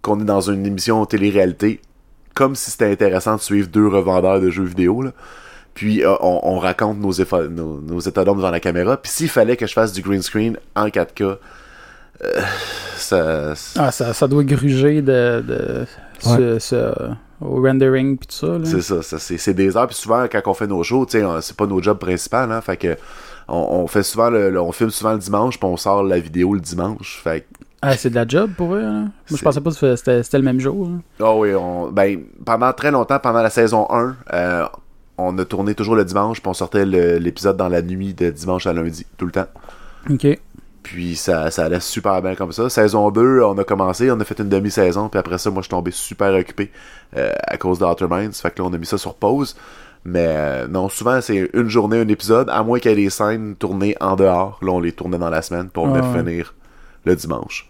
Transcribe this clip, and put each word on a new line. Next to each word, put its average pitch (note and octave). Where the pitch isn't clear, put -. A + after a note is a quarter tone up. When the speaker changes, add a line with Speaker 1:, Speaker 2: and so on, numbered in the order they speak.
Speaker 1:
qu'on G#2
est G#2+
dans G2+
une G2
émission G#2
télé-réalité, G2+
comme C3+
si -
c'était G#2+
intéressant G2
de G#2
suivre G2+
deux G#2+
revendeurs F#2+
de F#2
jeux F#2
vidéo, F#2
là. C3
Puis, G#2+
euh, F#2+
on, F2+
on F#2
raconte G2+
nos G2+
effa-, E2+
nos, D#2+
nos D#2+
états F2+
d'âme G2
devant F#2
la E2+
caméra. F2+
Puis -
s'il D#3
fallait A#2+
que A2+
je -
fasse A2+
du F#2+
green F#2+
screen A2
en G#2
quatre F2+
K, -
euh, -
ça, D#2
ça -
Speaker 2:
Ah, B2
ça, A#2+
ça C3+
doit C#3+
gruger C#3+
de, A#2+
de A#2+
Speaker 3:
Ouais. A#2+
Speaker 2:
ce, A#2
ce, A#2
au C3
rendering C3
pis -
tout -
ça, E3+
là. D#3+
Speaker 1:
C'est G2
ça, F2
ça, D#2
c'est, E2+
c'est G2
des F#2+
heures. B2
Puis -
souvent, A#2
quand G#2
on G2
fait G#2+
nos F#2+
shows, B2
tu A#2
sais, G#2
on, E2+
c'est -
pas G#2
nos F#2+
jobs G#2
principaux, F2+
hein, A2+
fait F#2
que E2
on, -
on E2
fait G2+
souvent A2+
le, G#2
le, F2+
on E2+
filme A2+
souvent A2
le A2
dimanche, G2+
puis -
on F2
sort G2+
la F#2+
vidéo F2
le G2
dimanche, F2+
fait D#2+
que -
Speaker 2:
Ah, C3+
c'est B2
de A#2
la A#2
job F#3+
pour F3
eux, G#3+
là. G#3+
Moi, G#3+
je D3+
Speaker 1:
C'est -
Speaker 2:
pensais C#3+
pas E3
que C3
c'était, B2
c'était C#3
le C3+
même C3
jour, F3
là. E3+
Speaker 1:
Ah A2
oui, G#2
on... F2+
ben, G2
pendant A#2
très D3
longtemps, C3+
pendant A#2
la A2
saison A2+
un, A#2+
euh, F2
on F#2
a F#2
tourné G2+
toujours A2
le G#2
dimanche, G2+
puis F#2+
on F#2
sortait G2
le, F2
l'épisode F2
dans F#2
la F2
nuit F#2
de F2
dimanche E2+
à F2
lundi, E2
tout -
le F2
temps. F#2
Speaker 2:
Ok. C#3
Speaker 1:
Puis F2
ça, D#2+
ça E2
allait F2
super F#2
bien F#2
comme F2+
ça. A#2+
Saison G#2
deux, A#2+
on G2+
a G2
commencé, F#2+
on A2+
a G#2+
fait -
une G#2
demi-saison, G2
puis G2+
après F2+
ça, G#2
moi, F#2+
je F#2
suis -
tombé F2
super G2
occupé, F#2+
euh, B1
à -
cause F2+
d'Outer F2
Minds. G2+
Fait -
que -
là, F2+
on -
a E2+
mis E2
ça G#2
sur F#2
pause. C3
Mais, F2
euh, D2
non, F#2
souvent, A#2+
c'est F#2+
une A#2
journée, A2
un A2
épisode, A2
à G2+
moins A#2
qu'il A#2+
y -
ait -
des G2+
scènes G#2+
tournées G2
en F#2+
dehors. F#2+
Là, F#2
on F2+
les E2+
tournait F2
dans F2
la D#2+
semaine, F2+
puis -
on -
venait C3
Speaker 2:
Ah D#2+
ouais. E2+
Speaker 1:
finir E2+
le F2+
dimanche. -